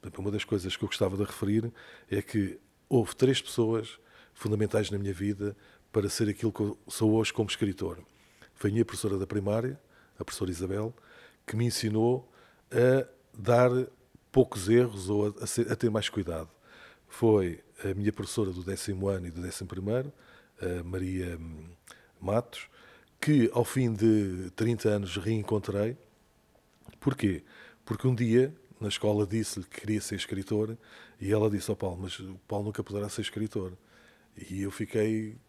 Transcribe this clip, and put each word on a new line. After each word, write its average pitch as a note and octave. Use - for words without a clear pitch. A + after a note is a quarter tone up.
Portanto, -
uma G2
das G#2
coisas F#2
que -
eu G2
gostava F#2+
de G2+
referir G#2+
é G2+
que G2+
houve A2+
três C3
pessoas A2+
fundamentais G#2
na G2+
minha G2
vida G2+
para G2
ser A2
aquilo G#2+
que -
eu G#2
sou G#2+
hoje A2
como G#2+
escritor. F#2
Foi -
a -
minha A2+
professora G2+
da F#2+
primária, G#2+
a -
professora -
Isabel, F#2+
que -
me A#2
ensinou A2+
a B2+
dar A#2+
poucos G#2+
erros A2
ou G#2
a, G#2
a -
ser, -
a A#2+
ter A#2
mais G#2+
cuidado. E2
Foi G2
a G2
minha G2+
professora G2
do F2+
décimo F#2+
ano F#2+
e F2
do F2
décimo F2+
primeiro, A2+
a F2+
Maria, F#2
hum, D#2+
Matos, G#2
que C#3
ao A#2+
fim B2
de G2
trinta A2+
anos G2+
reencontrei. G#2
Porquê? G#2
Porque A2+
um B2+
dia B2
na G#2+
escola G#2
disse-lhe G2+
que -
queria G#2+
ser -
escritor G#2+
e F#2+
ela G#2+
disse, G2+
"Ó G#2+
Paulo, F2+
mas F#2+
o F#2+
Paulo G2+
nunca G#2+
poderá G2+
ser G#2+
escritor." G#2
E F#2+
eu G2
fiquei A2